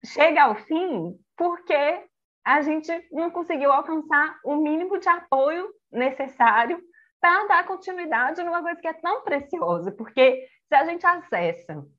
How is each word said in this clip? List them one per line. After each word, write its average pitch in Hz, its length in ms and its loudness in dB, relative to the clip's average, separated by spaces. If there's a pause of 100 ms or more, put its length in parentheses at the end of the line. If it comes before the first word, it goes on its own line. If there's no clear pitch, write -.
chegue 311 340 2
ao 233 160 4
fim 254 600 -6 (220)
porque 339 680 -2 (380)
a 277 180 2
gente 311 300 -4 (200)
não 330 180 -4
conseguiu 330 420 0
alcançar 311 720 0
o 285 120 -4
mínimo 320 440 -2
de - 80 -4
apoio 339 640 0 (220)
necessário 247 920 0 (380)
pra 370 260 4
dar 359 220 2
continuidade 349 760 -4
numa 339 200 -4
coisa 339 180 -8
que 330 60 -6
é 320 60 -6
tão 359 280 -6
preciosa. 196 680 -4
Porque 254 560 0 (200)
se 302 80 0
a 285 100 4
gente 339 200 -6
acessa 170 800 -2 (140)